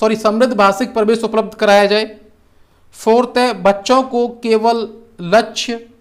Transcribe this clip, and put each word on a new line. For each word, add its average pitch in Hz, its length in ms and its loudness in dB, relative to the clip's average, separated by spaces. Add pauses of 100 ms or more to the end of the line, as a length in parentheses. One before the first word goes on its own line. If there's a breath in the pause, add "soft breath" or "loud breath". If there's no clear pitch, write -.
सॉरी, 220 160 0
समृद्ध 220 400 0
भाषिक 196 380 0
प्रवेश 226 300 0
उपलब्ध 220 300 -4
कराया 202 320 4
जाए। 214 300 -2 (760)
फोर्थ 240 460 0
है, 233 240 -2
बच्चों 196 400 2
को 240 260 -2
केवल 226 600 -2 (320)
लक्ष्य 226 680 -2 (140)